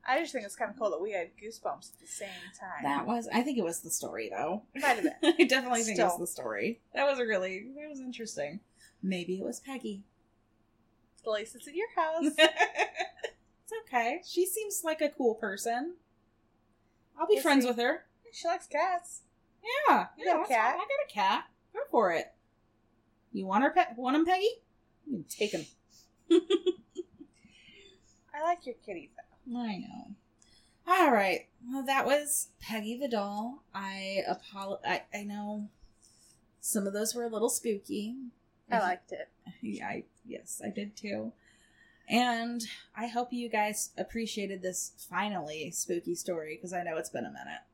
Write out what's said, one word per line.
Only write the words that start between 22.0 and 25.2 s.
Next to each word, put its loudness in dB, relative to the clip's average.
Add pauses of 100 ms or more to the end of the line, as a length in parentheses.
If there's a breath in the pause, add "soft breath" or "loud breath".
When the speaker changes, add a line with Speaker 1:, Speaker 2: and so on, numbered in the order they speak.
Speaker 2:
it. 0 (1080)
You -4
want 4
her 6
pet? 4
Want 0
him, 6
Peggy? 4 (640)
You -2
can -6